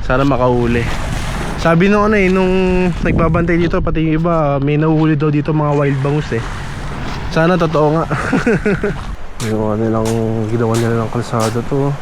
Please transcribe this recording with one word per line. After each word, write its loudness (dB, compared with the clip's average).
Sana 2
makahuli. 2
Sabi 4
nung, 2
ano, 2
eh, 2
nung 2
nagbabantay 2
dito, 0
pati -2
yung 0
iba, 0
may 0
nahuhuli 2
daw 0
dito 0
mga 0
wild 0
bangus -2
eh. -4
Sana 2
totoo 2
nga. 0
<laughs> -6
Yung, 0
ano, -2
nilang, 0
ginawa 0
nila 0
ng -4
kalsada -2
to. 0